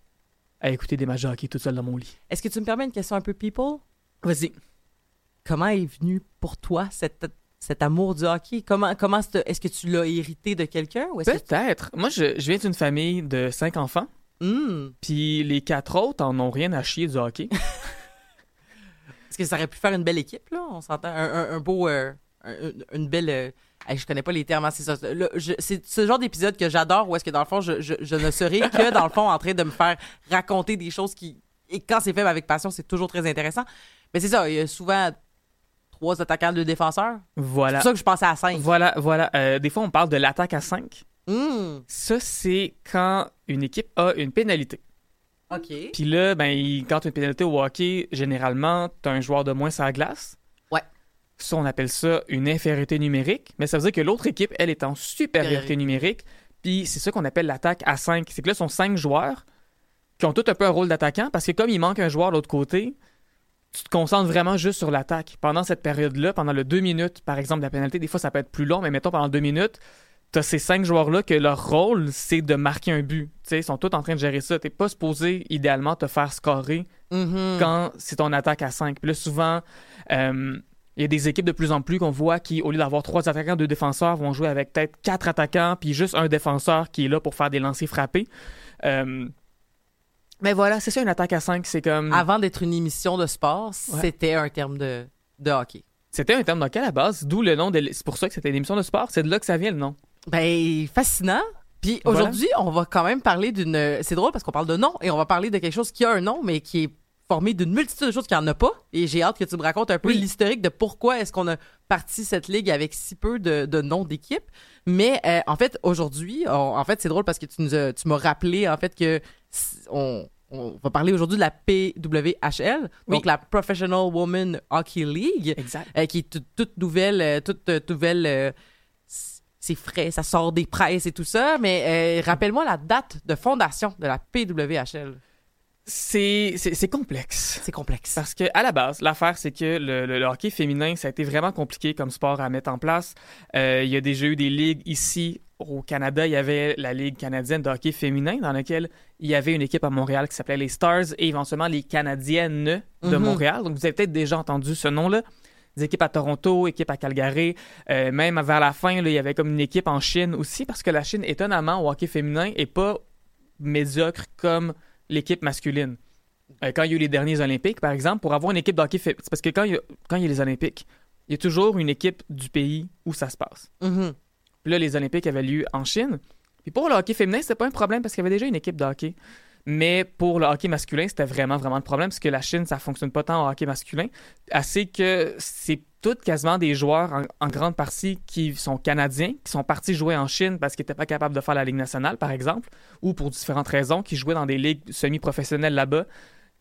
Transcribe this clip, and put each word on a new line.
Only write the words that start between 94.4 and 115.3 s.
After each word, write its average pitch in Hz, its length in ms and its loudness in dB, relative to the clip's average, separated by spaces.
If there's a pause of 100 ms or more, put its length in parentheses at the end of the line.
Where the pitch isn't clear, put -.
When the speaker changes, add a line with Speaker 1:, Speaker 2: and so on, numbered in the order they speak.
Speaker 2:
terme 139 300 -6
de, 127 280 -6 (320)
de 143 120 0
hockey. 127 340 -2 (260)
Speaker 1:
C'était - 240 4
un 262 80 4
terme 165 180 2
de 143 60 2
hockey 170 120 -4
à 254 40 0
la 226 100 0
base, 156 320 2
d'où 180 180 2
le 175 140 6
nom 180 140 2
de 165 80 2
l-, 143 140 2
c'est - 120 -12
pour 143 140 -4
ça 190 100 0
que - 60 -8
c'était 151 160 -2
une 139 60 0
émission 143 200 -2
de 196 60 2
sport, 233 280 0
c'est 165 120 2
de 151 80 0
là 208 100 2
que - 60 -8
ça 175 100 2
vient 196 160 0
le 151 60 -4
nom. 143 180 -4 (320)
Speaker 2:
Ben, 165 640 2
fascinant. 226 500 2 (380)
Puis 226 240 0
Speaker 1:
Voilà. 220 160 6
Speaker 2:
aujourd'hui, 214 280 2 (100)
on 185 120 2
va 170 140 2
quand 170 200 2
même 175 180 2
parler 202 300 2
d'une, 156 500 0
c'est - 140 -4
drôle 233 160 2
parce 233 120 -6
qu'on 175 80 -6
parle 160 140 0
de 165 100 2
nom 277 240 2
et 180 100 0
on 151 60 2
va 156 100 2
parler 190 240 2
de 202 80 0
quelque 165 140 -2
chose 226 200 -2
qui 240 120 2
a 233 60 6
un 202 100 2
nom, 220 220 -2
mais 165 180 0
qui 160 240 -2
est 151 60 -4 (380)
formé 185 260 2
d'une 175 180 0
multitude 277 360 0
de 214 40 0
choses 247 140 -4
qu'il 185 100 2
n'y 156 60 2
en 156 40 -2
a 151 80 2
pas. 330 180 4 (200)
Et 165 140 0
j'ai 160 160 0
hâte 170 160 2
que 190 60 -2
tu 175 120 -4
me 160 60 -4
racontes 208 280 0
un 175 80 2
peu 196 100 0
Speaker 1:
Oui. 226 100 4
Speaker 2:
l'historique 202 440 0
de 175 80 2
pourquoi 233 500 0
est-ce 196 120 -4
qu'on 180 140 0
a 165 100 0 (300)
parti 190 380 -2
cette 185 240 -2
ligue 196 220 0
avec 151 240 0
si - 200 -12
peu 226 240 -2
de, 156 280 0
de 151 160 0
noms 165 220 -2
d'équipes. 156 460 -6 (360)
Mais, 202 400 4
euh, 170 200 6